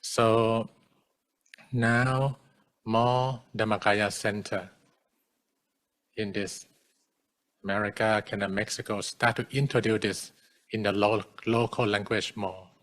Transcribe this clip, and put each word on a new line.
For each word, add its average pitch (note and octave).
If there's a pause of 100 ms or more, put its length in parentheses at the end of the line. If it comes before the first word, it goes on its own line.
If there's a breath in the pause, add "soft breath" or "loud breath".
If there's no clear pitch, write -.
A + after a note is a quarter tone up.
So A2+ (1000)
now B2+ (480)
more B2 (140)
Dhammakaya G#2
Center G2+ (1500)
in G#2+
this F#2+ (960)
America, G#2
Canada, G2+
Mexico G2+
start -
to A#2
introduce A#2
this G2+ (400 soft breath)
in A2
the G2+
lo-, G2+ (220)
local A#2
language G2+
more. F#2+ (160)